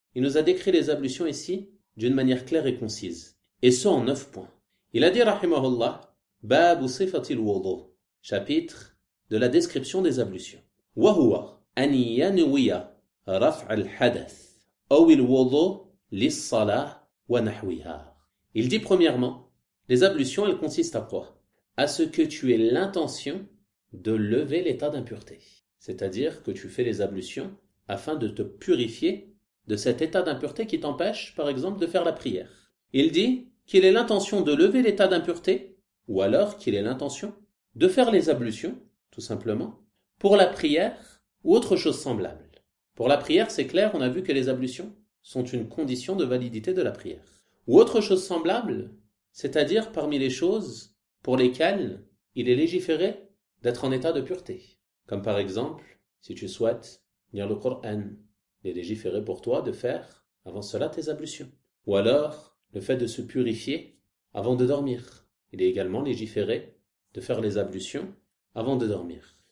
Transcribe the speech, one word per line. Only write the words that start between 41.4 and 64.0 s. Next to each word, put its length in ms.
ou 120
autre 220
chose 220
semblable. 500
Pour 140
la 100
prière, 320
c'est 160
clair, 260
on 80
a 80
vu 140
que 100
les 160
ablutions 460
sont 240
une 240
condition 480
de 80
validité 480
de 100
la 100
prière. 340
Ou 120
autre 220
chose 240
semblable, 640
c'est-à-dire 580
parmi 260
les 120
choses 640
pour 160
lesquelles 640
il 120
est 60
légiféré 760
d'être 220
en 60
état 220
de 80
pureté. 580
Comme 160
par 160
exemple, 600
si 140
tu 140
souhaites 540
lire 160
le 80
Coran, 260
il 80
est 40
légiféré 480
pour 200
toi 180
de 120
faire 520
avant 160
cela 260
tes 200
ablutions. 420
Ou 100
alors, 600
le 80
fait 160
de 120
se 140
purifier 760